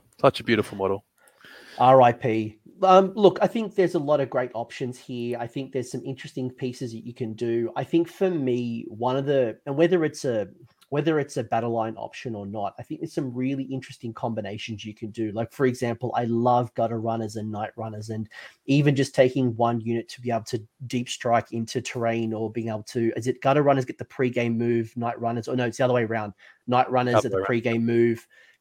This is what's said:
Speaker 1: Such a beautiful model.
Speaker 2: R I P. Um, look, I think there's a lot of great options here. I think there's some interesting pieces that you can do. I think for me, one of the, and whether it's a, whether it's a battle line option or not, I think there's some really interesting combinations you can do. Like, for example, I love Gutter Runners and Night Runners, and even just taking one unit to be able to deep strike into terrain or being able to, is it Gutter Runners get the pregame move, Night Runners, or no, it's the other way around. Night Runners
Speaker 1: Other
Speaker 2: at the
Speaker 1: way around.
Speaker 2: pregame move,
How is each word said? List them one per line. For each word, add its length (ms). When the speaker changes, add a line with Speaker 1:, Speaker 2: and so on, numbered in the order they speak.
Speaker 1:
Such 220
a 20
beautiful 340
model. 280
Speaker 2:
R 220
I 100
P. 460
Um, 320
look, 260
I 60
think 280
there's 200
a 40
lot 200
of 100
great 260
options 420
here. 420
I 80
think 240
there's 180
some 140
interesting 460
pieces 420
that 140
you 80
can 180
do. 460
I 80
think 240
for 200
me, 600
one 260
of 100
the, 400
and 120
whether 260
it's 220
a, 240
whether 300
it's 180
a 60
battle 260
line 260
option 400
or 100
not, 320
I 60
think 160
there's 140
some 200
really 320
interesting 480
combinations 720
you 100
can 180
do. 200
Like, 220
for 120
example, 500
I 100
love 480
Gutter 260
Runners 380
and 120
Night 280
Runners, 320
and 180
even 300
just 200
taking 400
one 240
unit 300
to 100
be 120
able 140
to 160
deep 200
strike 460
into 280
terrain 520
or 180
being 160
able 160
to, 320
is 120
it 140
Gutter 220
Runners 220
get 140
the 60
pregame 520
move, 400
Night 240
Runners, 260
or 80
no, 100
it's 120
the 80
other 80
way 100
around. 300
Night 240
Runners 240
Speaker 1:
Other 120
Speaker 2:
at 40
the 60
Speaker 1:
way 60
around. 180
Speaker 2:
pregame 220
move, 440